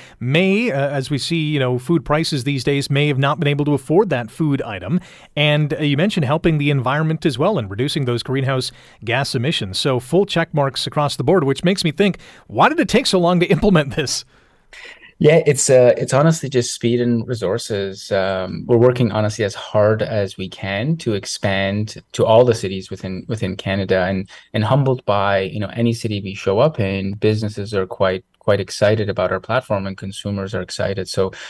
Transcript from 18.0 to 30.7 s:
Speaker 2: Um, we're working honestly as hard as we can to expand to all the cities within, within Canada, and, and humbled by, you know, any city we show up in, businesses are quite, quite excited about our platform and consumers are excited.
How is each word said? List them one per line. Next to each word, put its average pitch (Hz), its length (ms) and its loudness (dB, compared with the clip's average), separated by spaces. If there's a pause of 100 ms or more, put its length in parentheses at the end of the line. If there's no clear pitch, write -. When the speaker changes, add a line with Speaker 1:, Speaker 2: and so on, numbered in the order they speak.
Speaker 2:
Um, 95 520 -2
we're 120 120 6
working 123 340 4
honestly 107 320 0
as 98 120 -2
hard 107 460 2
as 101 360 -2
we 95 100 -8
can 101 500 -4
to 113 180 -2
expand 98 840 -4 (120)
to 113 120 0
all 113 200 8
the 120 80 4
cities 95 360 -6
within, 95 380 -10
within 98 300 -6
Canada, 95 460 0
and, 95 260 -2 (240)
and 110 100 0
humbled 131 420 2
by, 101 340 0
you 95 200 -4
know, 101 140 -6
any 117 180 0
city 107 300 -4
we 98 120 -8
show 98 260 0
up 156 200 2
in, 98 360 -2
businesses 107 580 -2
are 95 140 -2
quite, 92 360 -2 (140)
quite 101 240 2
excited 104 480 0
about 92 220 -2
our 95 100 -2
platform 107 460 -2
and 95 100 -10
consumers 98 560 -8
are 95 80 -4
excited. 95 480 -6